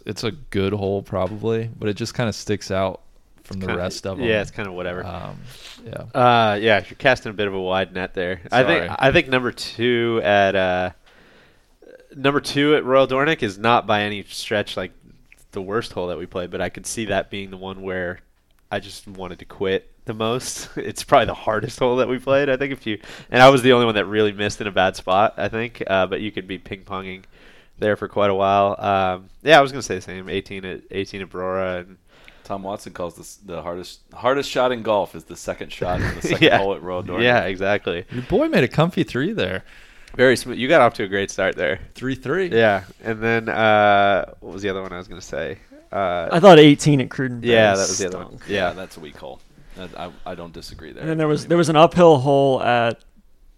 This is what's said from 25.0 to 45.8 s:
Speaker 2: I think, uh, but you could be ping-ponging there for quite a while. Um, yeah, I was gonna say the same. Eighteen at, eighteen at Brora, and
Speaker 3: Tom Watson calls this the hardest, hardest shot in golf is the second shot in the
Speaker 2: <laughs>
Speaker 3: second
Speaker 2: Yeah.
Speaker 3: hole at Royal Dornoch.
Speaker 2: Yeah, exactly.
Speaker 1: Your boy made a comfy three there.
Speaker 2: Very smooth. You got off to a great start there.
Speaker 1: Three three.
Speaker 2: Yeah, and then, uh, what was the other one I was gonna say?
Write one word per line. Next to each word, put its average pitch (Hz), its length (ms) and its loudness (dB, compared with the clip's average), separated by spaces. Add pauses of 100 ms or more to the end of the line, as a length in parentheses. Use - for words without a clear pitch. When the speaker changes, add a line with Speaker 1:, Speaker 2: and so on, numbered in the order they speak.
Speaker 2:
I 98 120 -4
think, 113 380 -6
uh, 95 200 2
but 95 140 -4
you 104 120 -6
could 92 160 -10
be 95 100 -8
ping-ponging 95 640 -12 (560)
there 104 180 0
for 104 120 -8
quite 101 220 0
a 98 40 2
while. 101 440 4
Um, 95 500 -2 (140)
yeah, 151 160 8
I 139 40 8
was 135 100 0
gonna 135 100 -8
say 107 140 -4
the 92 60 -6
same. 92 260 -14
Eighteen 95 360 -8
at, 90 180 -10 (100)
eighteen 98 300 -8
at 87 80 -12
Brora, 92 500 -4
and 92 160 -18 (480)
Speaker 3:
Tom 98 180 -10
Watson 98 300 -10
calls 87 240 -10
this - 200 -20
the 85 260 -12
hardest, 87 380 -12 (120)
hardest 135 380 -2
shot 127 220 2
in 117 100 -6
golf 104 340 0
is 80 80 -16
the 85 120 -16
second - 360 -10
shot 90 280 -4
in 90 140 -4
the - 80 -12
Speaker 2:
<laughs> - 60 -4
Speaker 3:
second - 140 0
Speaker 2:
Yeah. - 160 6
Speaker 3:
hole 98 160 0
at 76 80 -12
Royal 90 200 -6
Dornoch. 92 200 -4
Speaker 2:
Yeah, 120 220 2
exactly. 95 680 -4
Speaker 1:
Your 123 100 -8
boy 247 260 0
made 220 140 2
a 120 60 0
comfy 165 360 0
three 147 280 -4
there. 98 320 -4 (520)
Speaker 2:
Very 123 200 6
smooth. 120 220 -8
You 120 100 -4
got 156 140 6
off 117 120 4
to - 80 -6
a 98 60 -4
great 98 240 -2
start 95 240 -2
there. 80 240 -2 (160)
Speaker 1:
Three 131 180 -6
three. 156 340 -4
Speaker 2:
Yeah, 107 360 2 (180)
and 110 180 -6
then, 113 280 -2
uh, 101 800 4 (140)
what 95 120 -16
was 95 100 -12
the 101 60 -4
other 95 140 -6
one 92 100 -12
I 90 60 -12
was 92 100 -16
gonna 82 120 -16
say? 73 380 -10 (320)